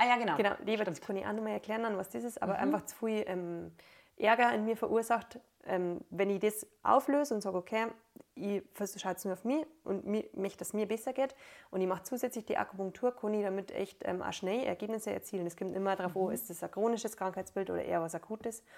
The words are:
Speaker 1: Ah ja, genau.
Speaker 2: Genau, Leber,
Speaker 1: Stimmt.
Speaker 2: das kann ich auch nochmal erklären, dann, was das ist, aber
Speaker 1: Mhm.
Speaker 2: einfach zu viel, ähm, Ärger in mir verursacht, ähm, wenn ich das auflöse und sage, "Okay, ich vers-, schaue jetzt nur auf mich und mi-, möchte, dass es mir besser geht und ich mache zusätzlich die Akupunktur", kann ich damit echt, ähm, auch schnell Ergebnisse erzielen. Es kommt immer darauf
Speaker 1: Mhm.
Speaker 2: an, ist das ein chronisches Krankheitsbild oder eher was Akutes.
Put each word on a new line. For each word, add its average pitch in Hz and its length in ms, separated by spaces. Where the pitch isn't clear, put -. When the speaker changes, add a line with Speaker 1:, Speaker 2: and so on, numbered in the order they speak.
Speaker 1:
Ah 247 60
ja, 247 80
genau. 208 200
Speaker 2:
Genau, 202 140
Leber, 214 180
Speaker 1:
Stimmt. 180 160
Speaker 2:
das - 20
kann 196 160
ich 196 100
auch 208 60
nochmal 214 200
erklären, 214 320
dann, 214 120
was 190 120
das 233 160
ist, 233 180
aber 185 120
Speaker 1:
Mhm. - 60
Speaker 2:
einfach - 260
zu - 100
viel, 220 300
ähm, 170 460
Ärger 233 360
in 214 100
mir 220 120
verursacht, 226 600
ähm, 180 340
wenn 196 200
ich 196 100
das 214 260
auflöse 277 520
und 208 80
sage, 190 160
"Okay, 220 280
ich 202 280
vers-, 202 280
schaue 185 120
jetzt - 120
nur 190 100
auf - 100
mich 294 220
und - 220
mi-, 208 180
möchte, 196 240
dass - 100
es - 60
mir 208 120
besser 226 260
geht 262 220
und 190 120
ich 185 40
mache 185 180
zusätzlich 240 420
die - 100
Akupunktur", 190 580
kann 214 200
ich 208 80
damit 196 300
echt, - 340
ähm, 185 160
auch 185 100
schnell 208 320
Ergebnisse 214 480
erzielen. 190 340
Es 170 100
kommt 190 200
immer 196 200
darauf 180 180
Speaker 1:
Mhm. 190 140
Speaker 2:
an, 220 60
ist - 140
das 170 140
ein 175 80
chronisches 220 460
Krankheitsbild 190 520
oder 175 160
eher 175 160
was 165 140
Akutes. 220 480